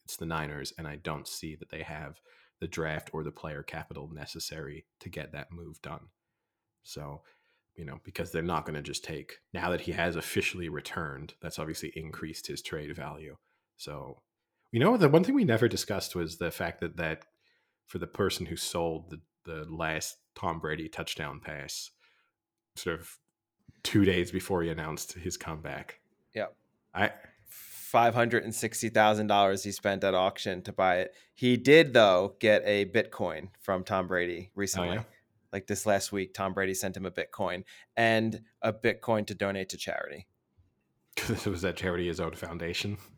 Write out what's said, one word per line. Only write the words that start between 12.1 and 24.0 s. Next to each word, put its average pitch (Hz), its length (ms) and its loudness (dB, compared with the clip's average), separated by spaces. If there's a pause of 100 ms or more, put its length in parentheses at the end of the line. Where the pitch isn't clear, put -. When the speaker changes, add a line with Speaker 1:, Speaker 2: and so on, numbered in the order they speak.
Speaker 1:
his 71 140 -8
trade 76 340 -8
value. 73 400 -12 (420)
So, 69 440 -12 (500)
you 117 80 0
know, 208 180 6
the 160 120 8
one 165 140 8
thing 269 120 2
we 262 80 6
never 117 240 6
discussed 95 480 -2
was 82 220 -4
the 85 140 -2
fact 85 300 -6
that, 82 160 -6
that 80 280 -4 (600)
for - 100 -12
the 85 100 -6
person - 380 0
who 80 100 -8
sold 82 540 -4
the, 80 120 -14 (240)
the 78 240 -10
last 80 480 -4 (180)
Tom 82 240 -2
Brady 78 280 -4
touchdown 76 560 -8
pass, - 480 -10 (840)
sort 82 240 -4
of - 180 -18 (640)
two 101 220 6